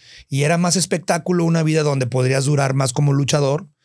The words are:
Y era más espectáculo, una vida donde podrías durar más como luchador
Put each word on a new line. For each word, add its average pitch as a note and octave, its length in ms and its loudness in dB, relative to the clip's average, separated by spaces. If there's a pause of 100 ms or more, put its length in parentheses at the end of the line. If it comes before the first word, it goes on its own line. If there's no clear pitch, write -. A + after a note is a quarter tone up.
(280)
Y C#3+ 160 -2
era E3 140 2
más F3 180 0
espectáculo, F3 680 -2
una E3 180 2
vida D#3 200 2
donde C#3 240 0
podrías C3 360 0
durar C#3 300 0
más C3+ 180 0
como C#3+ 220 0
luchador C#3+ 560 0 (160)